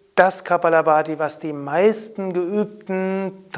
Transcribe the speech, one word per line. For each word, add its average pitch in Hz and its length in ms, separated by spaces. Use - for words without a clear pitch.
das 185 280
Kapalabhati, 156 760
was 151 180
die 156 160
meisten 185 800
Geübten 190 1120